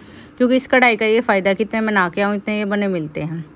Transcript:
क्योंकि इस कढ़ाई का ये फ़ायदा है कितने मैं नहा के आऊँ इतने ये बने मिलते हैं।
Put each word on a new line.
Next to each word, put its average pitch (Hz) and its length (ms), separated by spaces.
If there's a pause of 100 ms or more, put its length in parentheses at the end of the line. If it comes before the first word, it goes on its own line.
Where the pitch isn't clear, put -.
(380)
क्योंकि 247 180
इस 254 120
कढ़ाई 247 280
का 220 100
ये 220 160
फ़ायदा 196 280
है 196 60
कितने 220 260
मैं 220 120
नहा 185 160
के 180 120
आऊँ 202 140
इतने 208 220
ये 208 100
बने 202 220
मिलते 156 320
हैं। 160 240 (100)